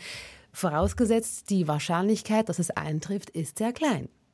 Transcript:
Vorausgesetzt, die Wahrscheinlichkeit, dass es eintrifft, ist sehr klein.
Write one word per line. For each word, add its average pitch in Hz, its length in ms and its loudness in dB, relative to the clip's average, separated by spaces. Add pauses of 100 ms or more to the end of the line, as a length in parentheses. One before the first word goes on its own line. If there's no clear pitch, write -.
(520)
Vorausgesetzt, 202 1000 0
die 180 180 2
Wahrscheinlichkeit, 196 800 2
dass 165 100 -2
es 170 120 0
eintrifft, 156 600 -4
ist - 280 -6
sehr 226 140 0
klein. 214 360 0 (260)